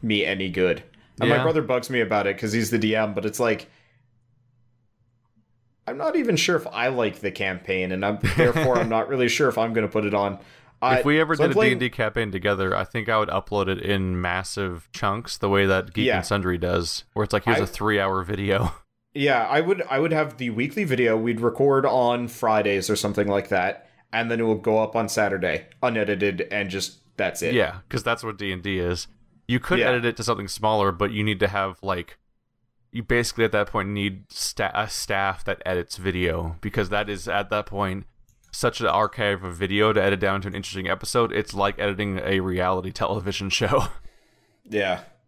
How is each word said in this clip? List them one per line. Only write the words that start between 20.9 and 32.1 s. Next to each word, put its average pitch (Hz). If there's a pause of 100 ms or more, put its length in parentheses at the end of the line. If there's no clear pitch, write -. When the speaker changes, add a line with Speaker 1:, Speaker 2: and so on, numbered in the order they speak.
Speaker 1:
we'd 113
record 135
on 120
Fridays 104
or 107
something 101
like 101
that, 95 (240)
and 117
then 117
it 113
will 110
go 110
up 107
on 110
Saturday, 92 (160)
unedited, 101
and 98
just, 95 (180)
that's 92
it. 85
Speaker 2:
Yeah, 90 (120)
'cause 120
that's 117
what 110
D 101
and 92
D 95
is. 87 (400)
You 123
could 175
Speaker 1:
Yeah. 120
Speaker 2:
edit 123
it 117
to 113
something 101
smaller, 104
but 95
you 104
need 104
to 101
have, 98
like, 92 (720)